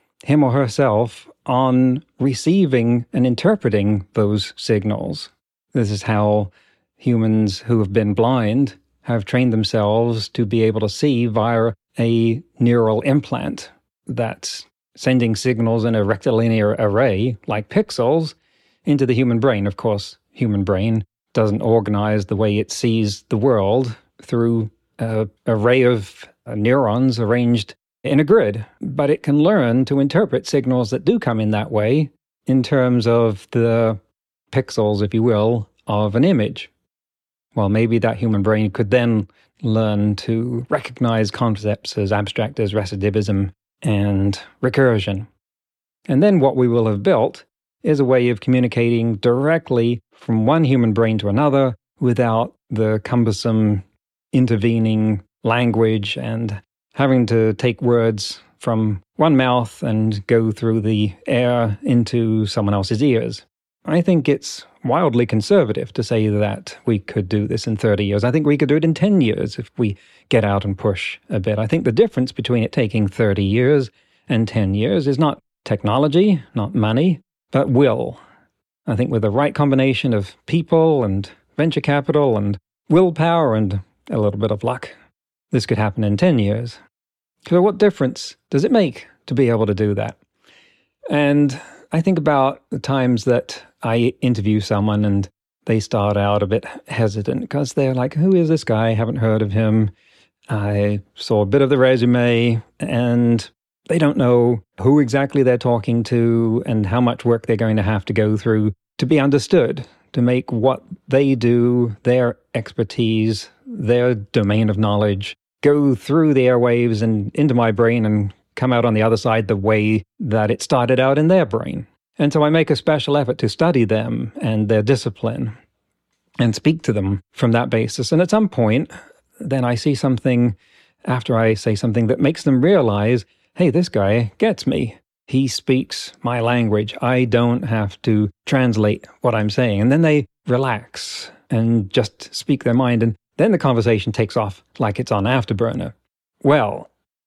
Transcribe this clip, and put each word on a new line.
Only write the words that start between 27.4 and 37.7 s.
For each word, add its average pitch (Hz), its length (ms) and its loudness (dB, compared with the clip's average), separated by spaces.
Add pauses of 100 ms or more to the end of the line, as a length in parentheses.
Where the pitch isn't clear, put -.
in 139 160 0
a 151 60 4
grid, 120 400 2 (160)
but 143 300 -2
it 151 120 0
can 143 160 0
learn 135 460 2
to 139 160 0
interpret 143 460 0
signals 127 440 0
that 117 140 -4
do 226 140 2
come 113 220 -2
in 107 100 0
that 107 200 -4
way 123 400 0 (360)
in 131 160 2
terms 123 440 0
of 117 440 0
the 117 480 0 (540)
pixels, 104 500 -2
if 101 100 -4
you 113 100 0
will, 113 460 0 (180)
of 104 280 -2
an 123 100 2
image. 135 460 -2 (840)
Well, 104 140 0
maybe 113 300 2